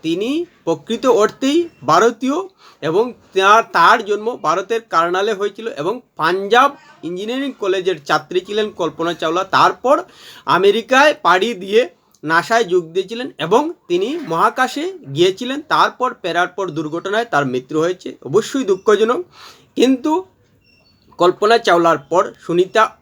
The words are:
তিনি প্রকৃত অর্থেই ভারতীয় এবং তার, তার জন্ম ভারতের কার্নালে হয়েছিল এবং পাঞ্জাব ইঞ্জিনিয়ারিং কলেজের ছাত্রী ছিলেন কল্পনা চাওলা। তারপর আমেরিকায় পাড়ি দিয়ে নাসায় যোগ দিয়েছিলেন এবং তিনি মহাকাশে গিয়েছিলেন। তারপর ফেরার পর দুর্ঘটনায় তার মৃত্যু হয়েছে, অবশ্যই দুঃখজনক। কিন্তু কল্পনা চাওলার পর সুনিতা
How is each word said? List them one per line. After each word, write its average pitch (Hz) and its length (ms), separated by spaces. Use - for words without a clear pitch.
তিনি 185 260
প্রকৃত 220 400
অর্থেই 269 360
ভারতীয় 240 440
এবং 165 220
তার, 202 300
তার 185 220
জন্ম 214 200
ভারতের 190 340
কার্নালে 180 480
হয়েছিল 208 260
এবং 185 120
পাঞ্জাব 196 500
ইঞ্জিনিয়ারিং 233 420
কলেজের 185 360
ছাত্রী 175 400
ছিলেন 214 180
কল্পনা 170 400
চাওলা। 170 220
তারপর 202 400
আমেরিকায় 226 560
পাড়ি 190 240
দিয়ে 208 180
নাসায় 170 500
যোগ 180 120
দিয়েছিলেন 220 340
এবং 220 160
তিনি 180 200
মহাকাশে 233 540
গিয়েছিলেন। 196 440
তারপর 214 360
ফেরার 175 340
পর 196 100
দুর্ঘটনায় 170 560
তার 143 200
মৃত্যু 127 320
হয়েছে, 180 240
অবশ্যই 220 420
দুঃখজনক। 214 500
কিন্তু 262 360
কল্পনা 190 380
চাওলার 170 320
পর 180 120
সুনিতা 185 380